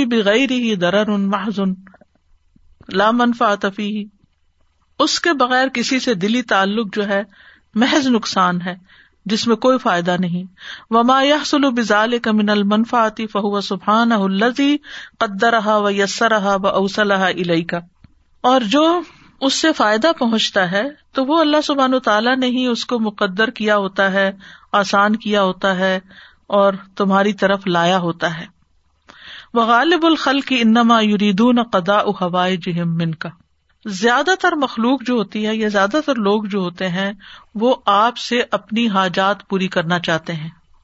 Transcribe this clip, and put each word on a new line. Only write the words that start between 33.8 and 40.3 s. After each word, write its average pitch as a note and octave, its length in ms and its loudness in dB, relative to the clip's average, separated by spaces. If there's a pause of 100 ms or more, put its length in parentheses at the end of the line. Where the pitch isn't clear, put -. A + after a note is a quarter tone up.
زیادہ A#3+ 460 0 (100)
تر F4+ 120 2
مخلوق C4 540 -2
جو B3 80 -2
ہوتی G#3+ 320 -4
ہے A3 100 -2
یا A3 120 -2
زیادہ G3+ 280 0 (100)
تر C#4+ 80 0
لوگ G#3 300 0
جو G3+ 140 -4
ہوتے F3+ 300 -4
ہیں G3 240 -4 (420)
وہ A#3 200 2 (120)
آپ A3 300 2
سے A#3+ 340 -2
اپنی G#3+ 380 -2
حاجات F#3+ 600 0
پوری F#3+ 200 -2
کرنا F3 300 -2
چاہتے E3+ 340 -4